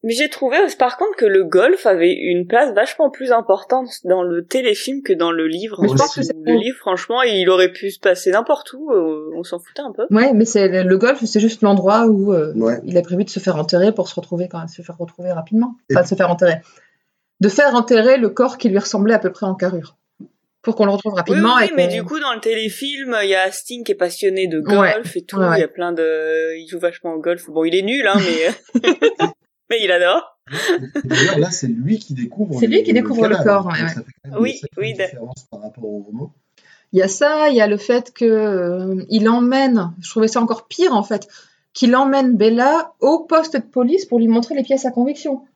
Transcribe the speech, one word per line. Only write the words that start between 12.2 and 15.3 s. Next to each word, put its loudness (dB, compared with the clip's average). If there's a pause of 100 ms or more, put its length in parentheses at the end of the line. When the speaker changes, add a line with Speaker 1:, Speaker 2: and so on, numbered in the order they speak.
Speaker 2:
euh, 0
Speaker 3:
Ouais. 0
Speaker 2:
il -2
a 2
prévu -2
de -10
se -6
faire -2
enterrer 2
pour -4
se -16
retrouver -6
quand -12
même, -12
se -18
faire -16
retrouver -10